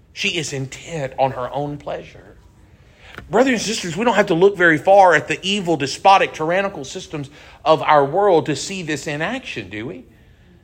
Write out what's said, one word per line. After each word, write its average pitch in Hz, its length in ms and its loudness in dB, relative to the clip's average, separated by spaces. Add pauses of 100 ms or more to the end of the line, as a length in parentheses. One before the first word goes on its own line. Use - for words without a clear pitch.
(140)
She 190 240 -6
is - 160 -6
intent 135 640 -10
on 131 140 0
her 123 200 -8
own 147 240 -6
pleasure. - 640 -14 (880)
Brothers 247 240 2
and 208 80 -2
sisters, 185 340 -8
we 240 120 -2
don't 233 80 2
have 202 140 2
to 180 60 0
look 190 220 4
very 165 220 4
far 190 360 6
at 147 140 0
the 151 140 -2
evil, 180 340 -2
despotic, 175 560 2
tyrannical 170 540 -4
systems 160 420 -12 (340)
of 156 200 4
our 143 240 4
world 170 400 2
to 147 100 -2
see 190 260 -8
this 151 240 -8
in 147 140 -6
action, 175 480 -8
do 107 160 -10
we? 180 220 -14 (580)